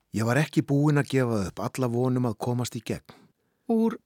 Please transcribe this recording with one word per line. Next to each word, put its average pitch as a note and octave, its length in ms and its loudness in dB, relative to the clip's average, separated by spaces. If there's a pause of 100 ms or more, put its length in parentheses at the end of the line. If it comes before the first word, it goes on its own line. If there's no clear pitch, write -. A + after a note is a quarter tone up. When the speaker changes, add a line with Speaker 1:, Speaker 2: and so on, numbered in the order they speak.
(160)
Speaker 1:
Ég G#2+ 100 0
var A#2+ 140 2
ekki D#3 240 0
búinn C#3+ 340 2
að C#3+ 140 0
gefa A#2+ 380 2
upp - 120 -10
alla B2 300 -2
von B2+ 260 0
um B2 120 0
að G#2 100 -6
komast A#2+ 400 -4
í - 20 -10
gegn. - 360 -10 (520)
Speaker 2:
Úr A3+ 360 2